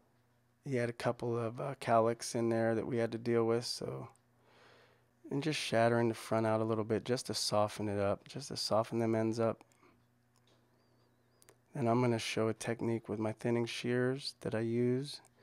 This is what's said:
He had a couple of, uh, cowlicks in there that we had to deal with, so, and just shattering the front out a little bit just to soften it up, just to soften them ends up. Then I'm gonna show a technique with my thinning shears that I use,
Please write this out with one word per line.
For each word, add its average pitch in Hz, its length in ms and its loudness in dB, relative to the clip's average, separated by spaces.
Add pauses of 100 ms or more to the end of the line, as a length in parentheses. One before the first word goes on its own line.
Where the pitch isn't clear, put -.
(640)
He 139 120 -4
had 120 120 2
a 117 60 -6
couple 120 420 -2
of, 117 240 -4
uh, 143 200 -6
cowlicks 117 560 2
in 117 140 2
there 113 260 2
that 110 100 -2
we 131 120 -2
had 113 160 0
to 113 40 -6
deal 117 260 2
with, 117 220 2
so, - 420 -8 (1200)
and 139 100 0
just 151 180 -2
shattering 117 480 4
the 107 60 2
front 110 320 0
out 110 160 2
a - 20 0
little 110 200 0
bit 107 200 0
just 120 220 -2
to 113 80 -6
soften 104 560 0
it 101 80 -2
up, 101 300 -2
just - 220 -12
to - 60 -8
soften 110 440 0
them 113 160 2
ends 110 240 0
up. 113 240 0 (2000)
Then 131 140 0
I'm 120 140 4
gonna 117 180 2
show 110 300 -2
a 107 40 -2
technique 113 560 -4
with 104 80 -2
my 110 140 -2
thinning 117 340 0
shears 123 760 -2
that - 120 -4
I 110 60 -2
use, 123 640 0 (220)